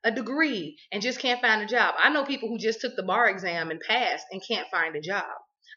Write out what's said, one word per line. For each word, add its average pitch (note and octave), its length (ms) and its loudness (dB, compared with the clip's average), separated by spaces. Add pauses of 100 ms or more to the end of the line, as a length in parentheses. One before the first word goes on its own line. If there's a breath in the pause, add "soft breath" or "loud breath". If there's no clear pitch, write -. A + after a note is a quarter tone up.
a A3+ 60 4
degree A#3+ 680 -2 (140 loud breath)
and G3+ 80 -4
just B3+ 200 -2
can't B3 200 0
find A3 220 4
a G#3 40 -6
job?" G#3+ 320 4
I G#3 120 8
know D4 140 2
people C#4 240 -4
who A3+ 100 -4
just A3 220 -2
took - 160 -6
the F#3 80 -4
bar G#3+ 240 4
exam E3+ 420 -2
and E3 100 -6
passed G#3+ 520 0
and F#3+ 140 -10
can't G3 260 -4
find D#3+ 240 0
a D3+ 40 -4
job. F3+ 240 -4 (520 loud breath)